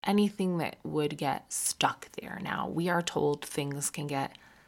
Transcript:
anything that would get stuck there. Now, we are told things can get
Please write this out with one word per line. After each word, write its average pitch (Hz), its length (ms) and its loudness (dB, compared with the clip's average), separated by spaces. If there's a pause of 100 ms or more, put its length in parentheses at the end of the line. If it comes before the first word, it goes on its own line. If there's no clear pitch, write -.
anything 196 540 4
that 143 240 -2
would 151 360 0
get - 340 -2
stuck - 600 0
there. - 300 -10
Now, - 240 -2
we 170 220 0
are 175 140 2
told 147 420 0
things 143 460 -4
can 147 160 -6
get 139 320 -4 (300)